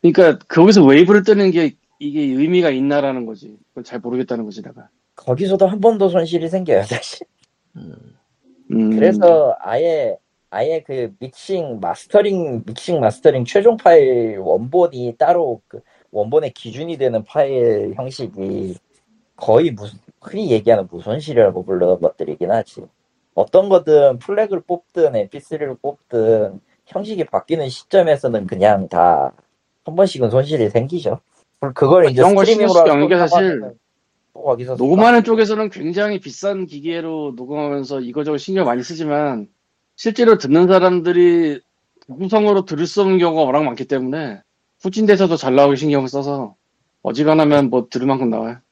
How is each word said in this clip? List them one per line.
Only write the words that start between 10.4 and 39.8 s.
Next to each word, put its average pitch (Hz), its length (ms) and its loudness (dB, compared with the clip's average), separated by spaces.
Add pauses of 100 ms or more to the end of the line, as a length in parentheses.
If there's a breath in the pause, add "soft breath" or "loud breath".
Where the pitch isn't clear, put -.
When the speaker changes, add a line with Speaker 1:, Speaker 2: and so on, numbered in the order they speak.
Speaker 2:
아예 151 320 -4
그 127 380 -8
믹싱, 131 600 -10
마스터링, 156 840 -4
믹싱, 156 340 -6
마스터링 123 460 0
최종 220 320 0
파일 127 600 2
원본이 123 800 -2
따로 156 480 0
그 - 140 -20 (300)
원본의 120 420 -2
기준이 147 440 -14
되는 120 260 -4
파일 120 720 -2
형식이 185 800 -10 (600)
거의 143 360 2
무슨, 104 280 -16 (220)
흔히 196 300 -6
얘기하는 104 400 0
무손실이라고 107 760 -2
부르는 90 340 0
것들이긴 80 520 -4
하지. - 300 -6 (540)
어떤 190 340 2
거든 147 500 4
플렉을 202 420 -4
뽑든 165 540 -4
엠피 107 240 -6
쓰리를 147 420 -10
뽑든 110 760 -2 (260)
형식이 202 400 -8
바뀌는 147 440 -6
시점에서는 135 800 -2
그냥 98 420 2
다 85 420 2 (520)
한 160 120 -12
번씩은 170 340 0
손실이 131 400 0
생기죠. 120 520 -4 (520)
그걸 156 380 4
이제 123 100 2
Speaker 1:
그런 196 140 6
걸 196 100 4
Speaker 2:
스트리밍으로 208 260 2
Speaker 1:
신경 175 140 6
쓰지 175 60 4
않는 147 160 2
게 180 80 2
Speaker 2:
하고 175 120 2
Speaker 1:
사실 175 260 2
Speaker 2:
하면은 120 240 -10 (540)
또 - 120 -20
거기서 123 320 -4
Speaker 1:
녹음하는 208 460 4
Speaker 2:
수박- - 40 -2
Speaker 1:
쪽에서는 220 460 0
굉장히 190 480 -4
비싼 190 480 -8
기계로 156 680 -8
녹음하면서 139 680 -8
이거저거 143 360 -6
신경 190 280 -4
많이 123 180 -2
쓰지만 147 640 -4 (480)